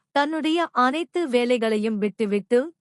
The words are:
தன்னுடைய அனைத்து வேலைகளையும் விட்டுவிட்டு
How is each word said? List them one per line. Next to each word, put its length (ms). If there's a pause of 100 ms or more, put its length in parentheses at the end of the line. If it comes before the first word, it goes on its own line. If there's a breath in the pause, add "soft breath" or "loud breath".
(120)
தன்னுடைய 600
அனைத்து 580
வேலைகளையும் 680
விட்டுவிட்டு 840